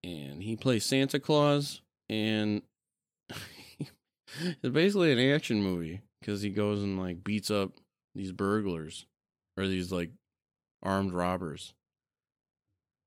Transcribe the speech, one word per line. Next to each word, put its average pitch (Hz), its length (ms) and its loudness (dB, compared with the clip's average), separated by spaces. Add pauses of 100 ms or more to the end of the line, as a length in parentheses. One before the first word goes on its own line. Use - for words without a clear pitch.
And 76 380 -10
he 107 140 -6
plays 120 260 0
Santa 135 340 2
Claus, 143 640 2 (300)
and 107 540 0 (340)
<laughs> - 320 -20
it's - 1400 -10
basically 170 440 4
an 117 60 4 (140)
action 117 300 2
movie 87 380 -2 (200)
'cause 101 200 -4
he 104 80 -2
goes 104 340 0
and, 98 160 -2
like, 90 240 -6
beats 104 260 -2
up 101 220 0 (420)
these 95 200 -8
burglars 98 720 -2 (500)
or 95 100 -2
these, 92 280 -2
like, 87 180 -2 (720)
armed 98 320 0
robbers. 90 600 -2 (1300)